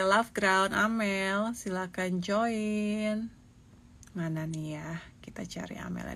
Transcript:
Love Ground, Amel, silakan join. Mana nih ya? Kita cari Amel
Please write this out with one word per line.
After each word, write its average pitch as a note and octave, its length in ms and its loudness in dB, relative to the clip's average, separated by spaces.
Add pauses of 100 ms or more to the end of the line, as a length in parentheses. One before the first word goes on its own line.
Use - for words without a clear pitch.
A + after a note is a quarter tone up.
Love G#3 320 4
Ground, G3 400 4
Amel, G#3 800 2
silakan F#3 640 -2
join. G#3+ 1120 0 (800)
Mana D#3+ 320 -2
nih D#3 320 -6
ya? E3 240 -8 (240)
Kita - 220 -10
cari - 320 -10
Amel - 380 -6